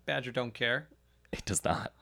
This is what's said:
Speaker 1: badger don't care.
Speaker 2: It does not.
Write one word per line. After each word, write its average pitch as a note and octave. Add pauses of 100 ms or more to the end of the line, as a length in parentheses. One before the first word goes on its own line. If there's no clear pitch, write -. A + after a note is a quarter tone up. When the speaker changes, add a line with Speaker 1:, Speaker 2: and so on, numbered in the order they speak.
Speaker 1:
badger C3+
don't A#2+
care. B2 (440)
Speaker 2:
It -
does -
not. D#2+ (100)